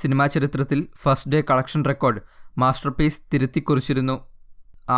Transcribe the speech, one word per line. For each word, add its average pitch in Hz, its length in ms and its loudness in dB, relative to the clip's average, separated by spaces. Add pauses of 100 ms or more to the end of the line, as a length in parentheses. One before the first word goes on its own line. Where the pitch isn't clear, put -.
സിനിമാ 139 320 2
ചരിത്രത്തിൽ 139 460 0 (220)
ഫസ്റ്റ് 135 300 0
ഡേ 151 80 4 (100)
കളക്ഷൻ 131 400 0
റെക്കോർഡ് 127 320 0 (400)
മാസ്റ്റർപീസ് 139 580 0 (120)
തിരുത്തിക്കുറിച്ചിരുന്നു. 135 840 0 (800)